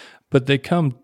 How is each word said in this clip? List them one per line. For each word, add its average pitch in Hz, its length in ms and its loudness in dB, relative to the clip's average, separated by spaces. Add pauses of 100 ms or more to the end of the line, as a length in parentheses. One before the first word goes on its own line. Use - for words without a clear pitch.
(280)
But 135 180 0
they 139 120 0
come 160 460 -2